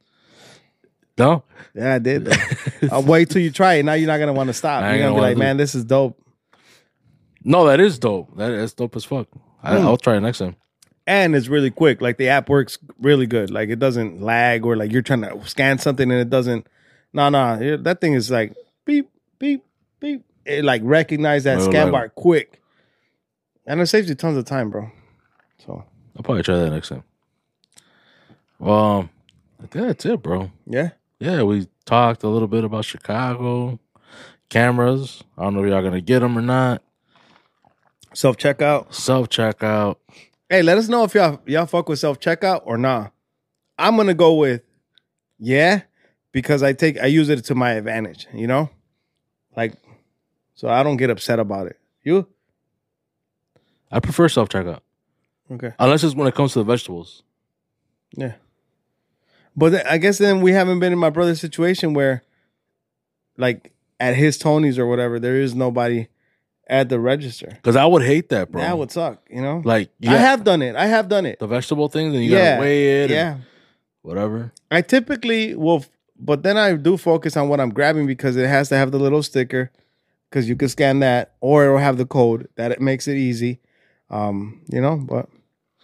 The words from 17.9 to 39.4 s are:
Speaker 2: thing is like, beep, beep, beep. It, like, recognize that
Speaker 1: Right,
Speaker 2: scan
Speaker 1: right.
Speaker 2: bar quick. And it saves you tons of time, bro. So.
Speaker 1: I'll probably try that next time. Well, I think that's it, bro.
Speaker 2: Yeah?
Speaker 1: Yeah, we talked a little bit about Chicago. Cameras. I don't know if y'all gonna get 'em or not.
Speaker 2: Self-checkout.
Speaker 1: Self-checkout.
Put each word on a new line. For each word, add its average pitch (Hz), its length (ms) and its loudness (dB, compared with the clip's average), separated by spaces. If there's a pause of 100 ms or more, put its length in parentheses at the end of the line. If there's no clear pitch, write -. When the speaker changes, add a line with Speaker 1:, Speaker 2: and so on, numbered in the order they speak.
Speaker 2:
thing 156 140 2
is 117 160 -2
like, 110 240 -2 (300)
beep, 285 260 -2 (280)
beep, 277 260 -4 (360)
beep. 294 240 -8 (200)
It, 143 200 -4
like, 123 200 2
recognize 147 600 0
that 135 120 2
Speaker 1:
Right, 95 80 0
Speaker 2:
scan 151 220 4
Speaker 1:
right. - 60 0
Speaker 2:
bar 120 160 -2
quick. - 520 0 (1080)
And 151 140 -2
it 175 60 0
saves 202 220 2
you 147 60 -4
tons 156 220 -2
of 123 80 -2
time, 123 260 -6
bro. 104 200 -12 (760)
So. - 180 -14 (320)
Speaker 1:
I'll 113 60 -14
probably 110 220 -2
try 90 140 0
that 82 120 0
next 78 200 -8
time. - 120 -14 (1600)
Well, 104 500 2 (540)
I - 40 -20
think 202 200 -6
that's - 200 -4
it, 202 160 -2
bro. 95 280 -6 (160)
Speaker 2:
Yeah? 147 240 -4 (280)
Speaker 1:
Yeah, 156 240 -2
we 101 240 0 (180)
talked 117 380 0
a 107 60 -2
little 110 200 0
bit 113 160 -2
about 107 200 -6
Chicago. 123 960 -6 (680)
Cameras. 123 760 0 (140)
I - 80 -10
don't 101 100 -2
know 98 100 -2
if 101 60 0
y'all 95 120 2
gonna 92 180 2
get 123 220 2
'em 123 160 0
or 113 40 -2
not. 127 400 0 (1300)
Speaker 2:
Self-checkout. 143 760 0
Speaker 1:
Self-checkout. 110 1040 -2 (540)